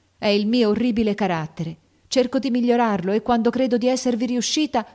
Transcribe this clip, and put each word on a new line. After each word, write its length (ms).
"È 100
il 180
mio 240
orribile 460
carattere. 640
Cerco 300
di 140
migliorarlo 600
e 100
quando 280
credo 280
di 100
esservi 400
riuscita, 680